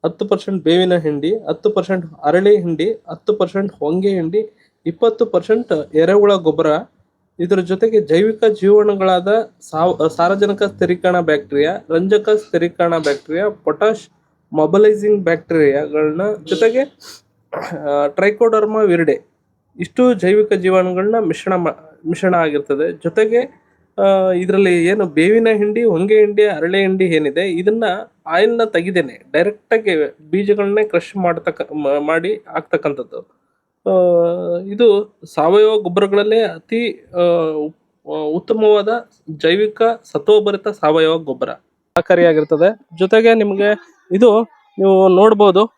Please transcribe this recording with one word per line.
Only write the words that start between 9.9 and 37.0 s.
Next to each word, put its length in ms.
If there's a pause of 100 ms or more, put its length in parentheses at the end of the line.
ಸಾರಜನಕ 460
ಸ್ಥಿರೀಕರಣ 580
ಬ್ಯಾಕ್ಟೀರಿಯಾ, 580 (120)
ರಂಜಕ 400
ಸ್ಥಿರೀಕರಣ 680
ಬ್ಯಾಕ್ಟೀರಿಯಾ, 500
ಪೊಟ್ಯಾಷ್ 600 (440)
ಮೊಬಿಲೈಸಿಂಗ್ 720
ಬ್ಯಾಕ್ಟೀರಿಯಾಗಳನ್ನ 1000 (220)
ಜೊತೆಗೆ, 360 (1000)
ಆ, 280
ಟ್ರೈಕೋಡರ್ಮಾ 720
ವಿರಿಡೆ 460 (520)
ಇಷ್ಟು 360
ಜೈವಿಕ 380
ಜೀವಾಣುಗಳನ್ನ 680
ಮಿಶ್ರಣ 360
ಮಾ-, 540
ಮಿಶ್ರಣ 260
ಆಗಿರ್ತದೆ. 580
ಜೊತೆಗೆ, 720 (320)
ಆ, 320
ಇದರಲ್ಲಿ 560
ಏನು 200
ಬೇವಿನ 460
ಹಿಂಡಿ, 320
ಹೊಂಗೆ 360
ಹಿಂಡಿ, 260
ಹರಳೆ 340
ಹಿಂಡಿ 240
ಏನಿದೆ, 460
ಇದನ್ನ 340 (420)
ಆಯಿಲ್ನ 380
ತೆಗಿದೇನೆ 680
ಡೈರೆಕ್ಟ್ 420
ಆಗಿ 560
ಬೀಜಗಳನ್ನೇ 540
ಕ್ರಷ್ 320
ಮಾಡ್ತಕ್ಕ-, 580
ಮ-, 320
ಮಾಡಿ 280
ಹಾಕ್ತಕ್ಕಂಥದ್ದು. 1120 (400)
ಆ, 60 (680)
ಇದು 580 (160)
ಸಾವಯವ 460
ಗೊಬ್ಬರಗಳಲ್ಲೇ 600
ಅತಿ, 720